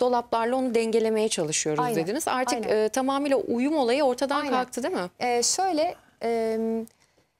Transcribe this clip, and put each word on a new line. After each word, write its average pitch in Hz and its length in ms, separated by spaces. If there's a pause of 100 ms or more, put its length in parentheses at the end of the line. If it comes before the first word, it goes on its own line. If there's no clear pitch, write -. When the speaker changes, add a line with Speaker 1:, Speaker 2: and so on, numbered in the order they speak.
Speaker 1:
dolaplarla 240 560
onu 254 180
dengelemeye 220 540
çalışıyoruz 156 560
Speaker 2:
Aynen. 240 120
Speaker 1:
dediniz. 190 320
Artık, 247 380
Speaker 2:
Aynen. 214 180
Speaker 1:
e, 214 40
tamamıyla 269 480
uyum 254 400
olayı 269 280
ortadan 269 360
Speaker 2:
Aynen. 285 120
Speaker 1:
kalktı, 254 300
değil 349 120
mi? 180 240
Speaker 2:
E, 240 240
şöyle, 349 520 (280)
e, 226 360 (800)